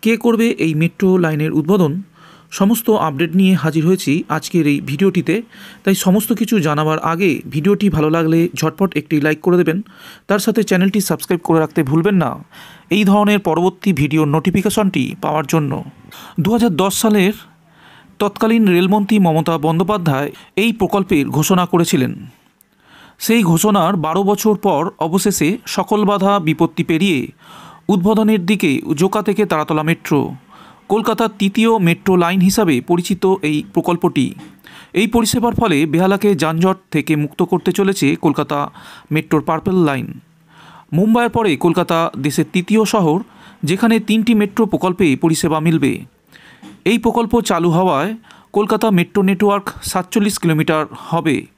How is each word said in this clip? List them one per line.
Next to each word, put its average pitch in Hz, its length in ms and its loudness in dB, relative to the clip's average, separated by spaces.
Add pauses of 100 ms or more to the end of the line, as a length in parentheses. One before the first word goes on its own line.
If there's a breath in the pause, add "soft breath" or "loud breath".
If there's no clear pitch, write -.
কে 220 160 2
করবে 226 300 2 (120)
এই 165 160 0
মেট্রো 170 420 0
লাইনের 156 420 0
উদ্বোধন? 160 340 2 (580 loud breath)
সমস্ত 220 360 0 (180)
আপডেট 160 300 -2
নিয়ে 190 200 4
হাজির 156 300 0
হয়েছি 180 280 0 (160)
আজকের 160 380 -2
এই 143 140 2
ভিডিওটিতে। 160 540 -2 (460 loud breath)
তাই 196 140 2
সমস্ত 190 380 0
কিছু 226 260 -2
জানাবার 156 440 0
আগে 165 260 0 (200)
ভিডিওটি 202 400 0
ভালো 156 200 0
লাগলে 165 300 2 (160)
ঝটপট 160 420 -2
একটি 151 240 -4
লাইক 156 200 0
করে 180 160 2
দেবেন, 165 200 0 (500 loud breath)
তার 202 180 0
সাথে 226 180 0
চ্যানেলটি 190 380 0
সাবস্ক্রাইব 175 420 -4
করে 160 180 2
রাখতে 156 220 -2
ভুলবেন 160 320 0
না 156 160 0 (580 loud breath)
এই 208 160 0
ধরনের 208 340 4
পরবর্তী 185 540 -2
ভিডিও 151 320 0
নোটিফিকেশনটি 185 800 0 (180)
পাওয়ার 151 260 -2
জন্য। 147 240 0 (680 loud breath)
দু 165 120 2
হাজার 233 240 2
দশ 190 220 -2
সালের 208 380 2 (840 soft breath)
তৎকালীন 220 480 0
রেলমন্ত্রী 190 520 2
মমতা 165 380 2
বন্দ্যোপাধ্যায় 160 720 -2 (260 loud breath)
এই 220 180 0
প্রকল্পের 185 560 0
ঘোষণা 156 360 2
করেছিলেন। 160 480 0 (1040 soft breath)
সেই 233 240 2
ঘোষণার 180 540 2
বারো 160 260 -2
বছর 202 340 2
পর 175 240 0 (180)
অবশেষে 165 500 0 (180)
সকল 196 380 -2
বাধা 202 340 2
বিপত্তি 160 440 -2
পেরিয়ে 160 360 0 (680 loud breath)
উদ্বোধনের 208 580 2
দিকে 185 260 0 (260)
জোকা 190 240 0
থেকে 208 240 0
তারাতলা 156 380 -2
মেট্রো। 156 380 -2 (680 loud breath)
কলকাতার 220 500 -2
তৃতীয় 220 420 0
মেট্রো 170 360 0
লাইন 180 260 2
হিসাবে 185 400 2
পরিচিত 175 420 -2 (200)
এই 151 140 -2 (140)
প্রকল্পটি। 165 540 -2 (680 loud breath)
এই 214 140 0
পরিষেবার 233 480 0
ফলে 190 300 0
বেহালাকে 185 500 0
যানজট 165 420 0 (140)
থেকে 156 240 -2
মুক্ত 147 280 -6
করতে 180 280 -2
চলেছে 196 360 0 (140)
কলকাতা 147 380 -2 (520 loud breath)
মেট্রোর 156 320 0
পার্পল 160 320 -2 (100)
লাইন। 135 220 -2 (840 loud breath)
মুম্বাইয়ের 226 420 2
পরে 220 220 2
কলকাতা 170 400 0 (260)
দেশের 147 280 -2
তৃতীয় 202 340 2
শহর, 180 320 2 (460 loud breath)
যেখানে 196 360 2
তিনটি 220 340 0
মেট্রো 208 320 2
প্রকল্পে 185 420 0 (140)
পরিষেবা 160 400 0
মিলবে। 151 320 2 (920 loud breath)
এই 233 140 0
প্রকল্প 233 340 -2 (160)
চালু 175 220 2
হওয়ায় 170 400 0 (400 loud breath)
কলকাতা 214 400 0
মেট্রো 180 320 0
নেটওয়ার্ক 196 420 0 (180)
সাতচল্লিশ 196 560 -2
কিলোমিটার 156 440 0 (200)
হবে। 160 320 -2 (220)